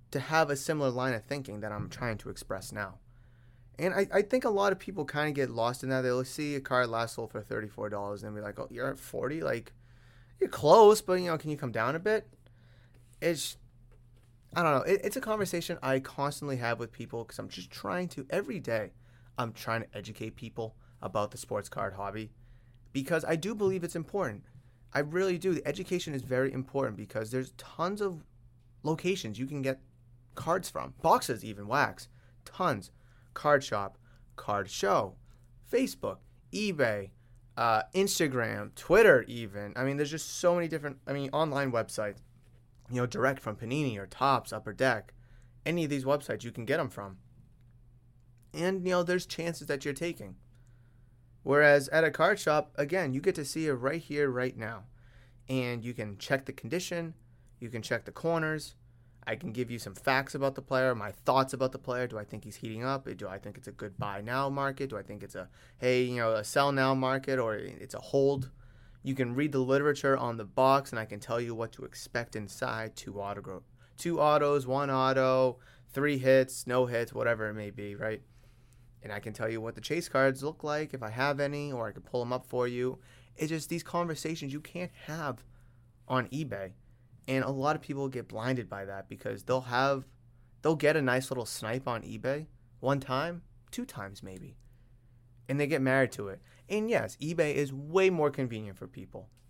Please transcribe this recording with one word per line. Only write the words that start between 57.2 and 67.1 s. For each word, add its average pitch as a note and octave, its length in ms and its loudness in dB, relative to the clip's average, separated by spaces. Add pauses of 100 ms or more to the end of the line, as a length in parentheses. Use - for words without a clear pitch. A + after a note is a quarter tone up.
You A#2 100 -10
can A2+ 140 -6
check A#2 220 -2
the - 60 -12
corners. D#3 640 -2 (560)
I A#2 60 -4
can - 160 -8
give A#2 180 -4
you A#2 80 -6
some G#2 160 -10
facts C3+ 420 0
about C3+ 200 0
the C3+ 60 -10
player, C3 340 2
my G#2 160 -6
thoughts C3 400 4
about C3 220 0
the - 40 -10
player. B2+ 300 -4
Do A2 100 -8
I G#2 60 -6
think G#2 220 -12
he's G#2 100 -14
heating A2+ 300 -8
up? C3 320 -4
Do G2 100 -8
I F#2 100 -8
think G2+ 200 -14
it's - 100 -20
a G#2 60 -10
good G2+ 260 -10
buy G#2 220 -6
now C3 280 -2
market? C#3 400 -2
Do A2+ 80 -6
I G2 60 -8
think G2+ 180 -12
it's G2+ 140 -14
a, F#2 140 -10 (300)
hey, B2+ 240 4
you B2 120 0
know, A2+ 200 2
a G#2+ 100 0
sell C#3+ 260 4
now C3+ 240 4
market, C3 420 0